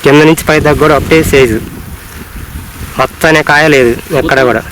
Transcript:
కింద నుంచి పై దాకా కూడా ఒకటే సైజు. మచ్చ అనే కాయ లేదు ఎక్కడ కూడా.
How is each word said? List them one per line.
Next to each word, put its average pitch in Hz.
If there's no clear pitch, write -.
కింద 143
నుంచి 156
పై 151
దాకా 143
కూడా 151
ఒకటే 160
సైజు. 127
మచ్చ -
అనే 151
కాయ 147
లేదు 135
ఎక్కడ 135
కూడా. 120